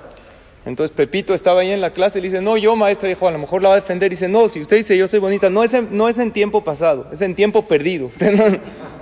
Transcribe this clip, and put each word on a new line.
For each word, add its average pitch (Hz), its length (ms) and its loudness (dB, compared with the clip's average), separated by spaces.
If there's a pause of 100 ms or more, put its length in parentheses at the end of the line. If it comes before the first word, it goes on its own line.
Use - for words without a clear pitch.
(640)
Entonces 131 300 -6
Pepito 185 380 -2
estaba 180 280 2
ahí 185 100 -2
en 202 80 -2
la 180 120 -2
clase 202 280 -2
y - 20 -4
le 180 60 -4
dice: 185 140 -4
"No, 220 160 0
yo, 214 180 2
maestra". 202 320 0
Dijo: 185 220 -2
"A - 20 0
lo 156 80 -6
mejor 170 220 -4
la 196 80 4
va 196 60 6
a 202 40 4
defender". 190 300 -2
Dice: 180 180 -4
"No, 214 220 2
si 175 100 -10
usted 151 160 0
dice, 214 220 2
'Yo 185 100 2
soy 214 120 0
bonita', 196 300 2
no 202 140 2
es 226 100 0
en, 240 220 0
no 214 140 2
es 226 80 -2
en 233 140 -2
tiempo 208 340 0
pasado, 151 480 -2
es 151 80 -10
en 190 120 -2
tiempo 208 320 2
perdido". 151 420 -2
<laughs> 117 40 -18
Usted 202 220 0
no, 202 260 4 (420)